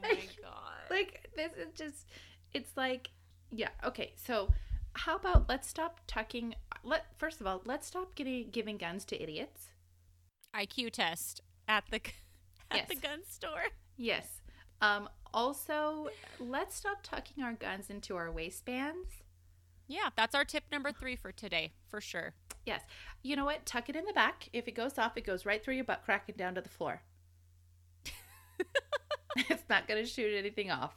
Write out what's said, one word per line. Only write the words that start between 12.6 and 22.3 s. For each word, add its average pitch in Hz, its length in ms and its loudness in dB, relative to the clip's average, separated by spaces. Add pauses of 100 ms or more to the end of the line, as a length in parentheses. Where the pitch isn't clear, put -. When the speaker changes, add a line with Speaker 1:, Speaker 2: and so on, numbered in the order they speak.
Speaker 1:
at - 80 2
Speaker 2:
Yes. - 100 0
Speaker 1:
the 359 60 -4
gun 294 320 -4
store. 320 360 -4 (340)
Speaker 2:
Yes. 226 300 0 (540)
Um, 208 280 4 (240)
also, 302 760 0 (300)
let's 262 360 -2
stop 403 280 -2
tucking - 400 -6
our 233 100 -2
guns 196 360 -6
into 202 260 -6
our 165 160 -2
waistbands. 254 800 -4 (760)
Speaker 1:
Yeah, 339 280 0
that's 226 200 6
our 285 100 6
tip 302 260 0
number 285 200 0
three 254 240 -4
for 190 160 -8
today, 170 400 -2 (160)
for 208 140 -8
sure. 165 320 -6 (320)